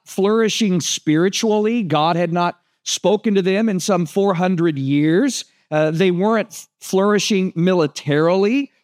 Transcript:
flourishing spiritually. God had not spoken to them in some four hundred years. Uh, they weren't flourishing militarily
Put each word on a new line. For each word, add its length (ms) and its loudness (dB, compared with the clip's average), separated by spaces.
flourishing 760 0
spiritually. 1000 0
God 340 0
had 160 -2
not 280 -2
spoken 500 0
to 80 2
them 260 0
in 120 -2
some 260 0
four 300 0
hundred 420 0
years. 680 0
Uh, 180 0
they 220 0
weren't 560 -2
flourishing 760 0
militarily 1160 0